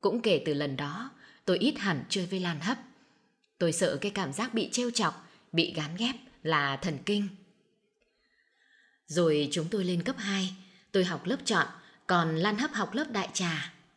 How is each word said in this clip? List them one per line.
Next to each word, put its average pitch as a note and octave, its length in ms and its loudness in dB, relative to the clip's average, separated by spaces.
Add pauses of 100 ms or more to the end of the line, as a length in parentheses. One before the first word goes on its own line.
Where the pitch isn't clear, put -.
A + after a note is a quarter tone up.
Cũng G#3+ 220 0
kể F3 240 4
từ D3+ 80 0
lần C#3+ 220 -2
đó, D#3 340 -6 (340)
tôi F3+ 140 4
ít C4 200 4
hẳn E3 300 0
chơi F#3 180 -2
với F#3 140 -4
Lan E3+ 200 -2
Hấp. G#3 180 -2 (800)
Tôi E3+ 140 4
sợ D3+ 280 2
cái G3+ 100 -2
cảm F#3+ 220 -2
giác A3+ 220 -4
bị G#3+ 180 0
trêu A#3+ 180 0
chọc, G#3 360 -2 (260)
bị E3 200 2
gán D#3 240 -6
ghép A#3+ 200 -2 (260)
là C#3+ 340 2
thần D3+ 300 -4
kinh. G3+ 220 0 (1800)
Rồi D3+ 460 4
chúng D#3+ 180 0
tôi G3+ 140 0
lên F3+ 180 2
cấp C4 160 -2
hai, G3 360 -2 (380)
tôi F#3 120 4
học F3 220 -4
lớp A3+ 180 0
chọn, F3 220 2 (400)
còn E3 300 2
Lan G#3 220 2
Hấp D4 140 -2
học F#3+ 220 -4
lớp D4 160 -2
đại G3+ 220 -2
trà. E3 420 -4 (220)